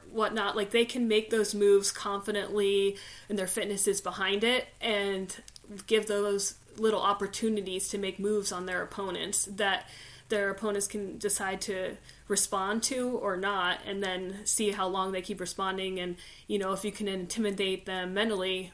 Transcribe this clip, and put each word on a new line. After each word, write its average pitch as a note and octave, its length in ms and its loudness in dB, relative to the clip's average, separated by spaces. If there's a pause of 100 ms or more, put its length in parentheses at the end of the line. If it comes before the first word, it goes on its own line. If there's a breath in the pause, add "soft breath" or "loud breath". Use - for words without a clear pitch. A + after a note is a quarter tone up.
(120)
whatnot. G#3+ 440 0
Like, G#3 140 0
they A#3 140 6
can A#3+ 240 0
make A3 220 4
those G#3+ 260 2
moves G3+ 340 8
confidently, G3+ 1040 0 (320 loud breath)
and G#3 80 -2
their F#3 120 -2
fitness G#3 400 0
is G3 120 2
behind F#3+ 440 0
it, B3 240 2 (120)
and G3+ 560 0 (520)
give G#3+ 180 4
those G3+ 480 0 (220)
little G#3+ 260 4
opportunities G3 880 0
to G3+ 100 -4
make F#3+ 220 -4
moves G3+ 320 0
on F#3 140 -4
their F3+ 160 -2
opponents F#3 640 -2
that G3 420 0 (400 loud breath)
their G3+ 220 2
opponents G3+ 360 0
can G3+ 300 -4
decide G3 420 -2
to F#3 380 -4 (300 soft breath)
respond G3+ 560 0
to B3+ 260 0
or G3+ 300 0
not, F#3 480 0
and G3 160 -4
then F#3 420 -4
see G#3 260 2
how G3+ 160 0
long F#3+ 240 0
they F#3 120 -2
keep F#3 180 -6
responding. F#3+ 580 -2
And, F3+ 180 -4 (300 loud breath)
you G#3 120 0
know, F#3+ 140 0
if F#3+ 120 -4
you G#3 80 -2
can G#3 160 -4
intimidate F#3+ 800 -2
them F#3 260 -4
mentally, F#3+ 600 0